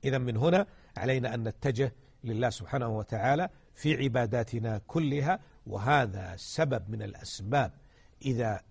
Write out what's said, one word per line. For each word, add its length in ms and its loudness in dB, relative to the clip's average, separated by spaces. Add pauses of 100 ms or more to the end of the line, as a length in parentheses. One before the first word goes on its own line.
إذن 160 2
من 160 0
هنا 300 6 (300)
علينا 380 0
أن 140 -2
نتجه 440 0 (320)
لله 260 0
سبحانه 480 -2
وتعالى 500 0 (260)
في 220 2
عباداتنا 880 0
كلها، 520 0 (280)
وهذا 720 0
سبب 540 -2
من 120 -6
الأسباب 720 -2 (520)
إذا 360 0 (100)